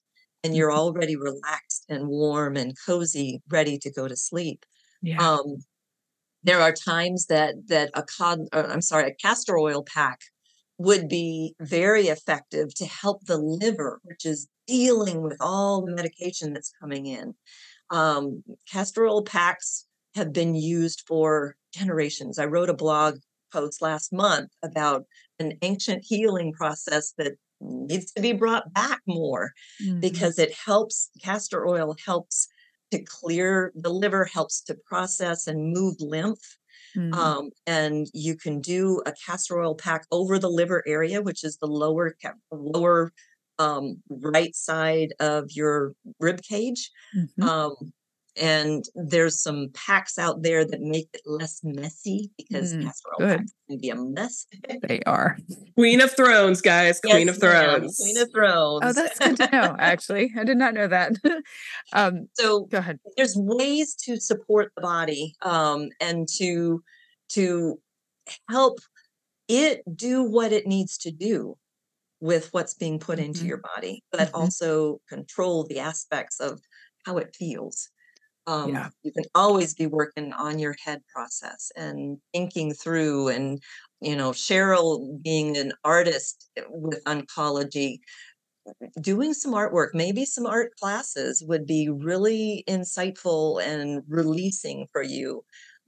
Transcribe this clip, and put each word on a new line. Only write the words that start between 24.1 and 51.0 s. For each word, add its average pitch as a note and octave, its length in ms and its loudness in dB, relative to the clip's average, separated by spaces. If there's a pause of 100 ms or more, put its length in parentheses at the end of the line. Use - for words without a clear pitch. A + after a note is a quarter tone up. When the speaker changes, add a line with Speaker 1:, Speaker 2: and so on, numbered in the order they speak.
Speaker 1:
month F3+ 380 0 (120)
about D3+ 420 0 (340)
an D#3 140 -4 (100)
ancient G3 420 -2
healing G3 480 0
process D3+ 640 -2
that C#3+ 160 -2 (280)
needs C#3 520 -6
to G#3+ 80 -6
be A#3+ 120 2
brought A3 420 0
back B3 320 -2
more D3+ 460 -2 (300)
Speaker 2:
Mm-hmm. F#3 180 -2
Speaker 1:
because E3+ 380 -2
it D#3+ 140 2 (140)
helps, G#3+ 440 0 (120)
castor F#3+ 440 -4
oil D#3+ 380 0
helps - 440 -2 (440)
to G3+ 100 -4
clear F#3 720 -2
the E3 160 -4
liver, F#3+ 340 2
helps - 380 -4
to D3+ 120 -8 (120)
process F3+ 600 -4
and D#3 260 -2
move F#3 280 0
lymph. D#3+ 380 -4 (580)
Speaker 2:
Mm. E3+ 180 -2
Speaker 1:
Um, D3+ 360 -2 (160)
and D3+ 480 0
you D#3 220 -4
can D3+ 240 -6
do F#3 460 0
a D3+ 60 -6 (140)
castor F3+ 340 -4
oil E3 140 0
pack D#3+ 360 -4
over F#3 280 2
the F#3 120 0
liver F3 360 2
area, D#3+ 360 0
which F#3+ 220 -6
is D3+ 140 -6
the D#3 80 -6
lower D#3 560 0
ca-, - 100 -10 (180)
lower, E3 640 2 (460)
um, D3 500 -2
right D#3 460 0
side D#3+ 640 0
of D3+ 300 0
your D3 420 0 (280)
rib F3 220 0
cage. A#3 480 -4 (260)
Speaker 2:
Mm-hmm. F3+ 260 -2
Speaker 1:
Um, D#3 320 0 (600)
and D3+ 480 2 (100)
there's E3 480 2
some C#3+ 320 -4
packs - 440 -2
out E3 240 -2
there D#3+ 240 4
that D#3 140 -6
make D#3 340 -4